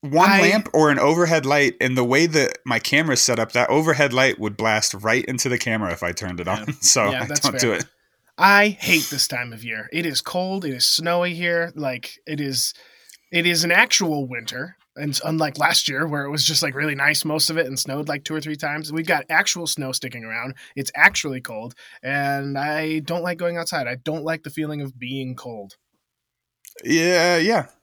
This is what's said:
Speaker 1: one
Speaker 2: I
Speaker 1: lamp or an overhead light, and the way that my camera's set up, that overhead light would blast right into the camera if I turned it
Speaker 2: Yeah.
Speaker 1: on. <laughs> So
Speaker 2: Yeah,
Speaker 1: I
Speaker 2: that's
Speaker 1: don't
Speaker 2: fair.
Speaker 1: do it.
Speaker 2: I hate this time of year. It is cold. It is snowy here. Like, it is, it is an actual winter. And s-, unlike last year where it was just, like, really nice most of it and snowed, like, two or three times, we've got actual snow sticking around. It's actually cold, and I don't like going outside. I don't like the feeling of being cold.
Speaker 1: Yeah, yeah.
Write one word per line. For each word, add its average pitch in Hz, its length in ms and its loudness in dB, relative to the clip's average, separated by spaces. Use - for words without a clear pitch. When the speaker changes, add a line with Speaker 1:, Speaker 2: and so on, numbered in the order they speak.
Speaker 1:
one 156 280 6
Speaker 2:
I 196 120 8
Speaker 1:
lamp 208 320 4
or 156 160 6
an 135 80 2
overhead 160 480 4
light, 143 340 4
and 127 160 2
the 127 80 4
way 135 220 4
that 156 400 0
my 120 120 0
camera's 143 440 2
set 117 160 2
up, 110 140 -4
that 123 180 2
overhead 147 440 4
light 131 240 4
would 101 180 -4
blast 110 380 0
right 110 320 0
into 127 240 -4
the 123 80 0
camera 110 340 -2
if 82 100 -6
I 87 100 -2
turned 90 280 -8
it 85 60 -6
Speaker 2:
Yeah. 98 140 -2
Speaker 1:
on. 104 120 -10
<laughs> - 100 -10
So 104 280 4
Speaker 2:
Yeah, 127 120 -4
Speaker 1:
I 127 40 -6
Speaker 2:
that's 143 140 -2
Speaker 1:
don't 131 120 0
Speaker 2:
fair. 127 80 -4
Speaker 1:
do 120 120 2
it. 85 120 -2
Speaker 2:
I 202 300 6
hate 175 420 0
this 135 180 0
time 123 260 -6
of 107 100 -16
year. 110 280 -8
It 170 140 -4
is 139 160 -2
cold. 185 440 -4
It 139 80 -4
is 123 140 0
snowy 175 460 0
here. 170 400 -2
Like, 131 520 -8
it 151 140 -6
is, 135 320 -2
it 175 160 0
is 170 180 2
an 170 80 0
actual 170 540 2
winter. 123 500 -10
And 147 140 -4
s-, 139 140 -4
unlike 156 340 -2
last 156 300 2
year 143 180 -2
where 147 180 -4
it 139 60 -6
was 147 140 -2
just, 156 180 0
like, 139 120 -2
really 147 220 -2
nice 147 280 2
most 156 260 0
of 160 80 -2
it 160 80 2
and 127 120 -6
snowed, 143 300 -4
like, 147 160 -6
two 156 100 -6
or 156 60 -2
three 151 160 -8
times, 151 360 -6
we've 160 140 -4
got 156 240 0
actual 175 360 0
snow 131 260 -4
sticking 120 320 -8
around. 117 300 -8
It's 135 200 -6
actually 143 460 2
cold, 113 320 -12
and 139 560 -4
I 156 420 -2
don't 170 220 -4
like 175 160 -4
going 170 200 -2
outside. 160 280 -4
I 123 100 -6
don't 151 280 -6
like 160 200 -4
the 151 60 -12
feeling 151 300 -6
of 135 180 -10
being 127 380 -8
cold. 107 400 -14
Speaker 1:
Yeah, 170 520 4
yeah. 175 300 2